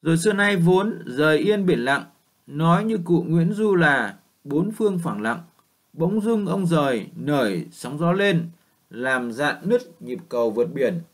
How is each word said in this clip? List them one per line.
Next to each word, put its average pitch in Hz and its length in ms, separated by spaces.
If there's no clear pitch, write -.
Rồi 165 160
xưa 202 160
nay 202 240
vốn 185 480
rời 151 320
yên 202 280
biển 143 200
lặng, 139 200
nói 165 360
như 220 220
cụ 170 220
Nguyễn 170 260
Du 208 220
là 139 420
bốn 160 280
phương 202 280
phẳng 113 220
lặng, 117 200
bỗng 196 280
dưng 214 240
ông 185 220
Dời 139 480
nổi 123 560
sóng 135 280
gió 170 120
lên, 185 380
làm 123 420
rạn 143 320
nứt 240 380
nhịp 123 180
cầu 117 220
vượt 120 220
biển. 117 260